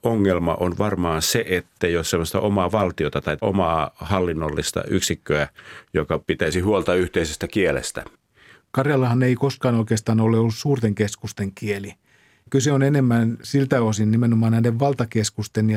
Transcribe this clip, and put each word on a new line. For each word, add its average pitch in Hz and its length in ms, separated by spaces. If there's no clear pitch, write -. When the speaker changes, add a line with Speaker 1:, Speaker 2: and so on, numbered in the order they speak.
Speaker 1:
ongelma 92 520
on 87 240
varmaan 90 440
se, 117 260
että - 380
jos 85 240
sellaista 85 300
omaa 98 320
valtiota 85 480
tai 76 200
omaa 87 540
hallinnollista 82 880
yksikköä, 78 640
joka 78 240
pitäisi 80 420
huolta 95 340
yhteisestä 82 540
kielestä. 71 560
Speaker 2:
Karjalahan 131 520
ei 127 120
koskaan 131 400
oikeastaan 110 460
ole 113 180
ollut 113 160
suurten 113 400
keskusten 101 580
kieli. 101 420
Kyse 139 220
on 135 100
enemmän 120 600
siltä 135 400
osin 107 280
nimenomaan 113 420
näiden 113 260
valtakeskusten 110 920
ja 107 60